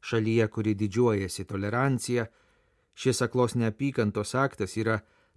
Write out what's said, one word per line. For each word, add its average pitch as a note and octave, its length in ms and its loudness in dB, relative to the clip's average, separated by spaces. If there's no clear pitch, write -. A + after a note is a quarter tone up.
"Šalyje, A2+ 480 2
kuri G#2+ 260 0
didžiuojasi G2+ 720 0
tolerancija, A#2 840 -2
šis - 260 0
aklos B2 340 2
neapykantos A2+ 800 0
aktas C3 400 -2
yra A2 260 0